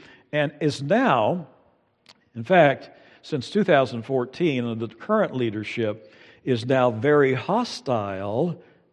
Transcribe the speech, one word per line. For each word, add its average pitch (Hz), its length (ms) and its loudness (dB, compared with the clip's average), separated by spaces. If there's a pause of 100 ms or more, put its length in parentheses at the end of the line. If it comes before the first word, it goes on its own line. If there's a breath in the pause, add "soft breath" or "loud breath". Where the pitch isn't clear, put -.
(300 loud breath)
and 147 300 -2
is 143 220 -2
now, 156 680 0 (880)
in 117 80 -10
fact, 147 460 4 (320 loud breath)
since 135 280 -6
two 202 140 0
thousand 123 380 2
fourteen, 123 760 -2
the 113 80 -4
current 190 480 -2
leadership 110 760 -4 (320 loud breath)
is 120 200 -2
now 123 280 2
very 135 420 4
hostile 123 1300 -4 (300 soft breath)